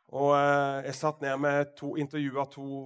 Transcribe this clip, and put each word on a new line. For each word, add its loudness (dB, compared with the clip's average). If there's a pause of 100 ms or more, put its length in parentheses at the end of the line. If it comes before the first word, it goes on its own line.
(140)
Og, 2
eh, 2
jeg -6
satt -4
ned -2
med 0
to, -8
intervjuet -4
to -14 (200)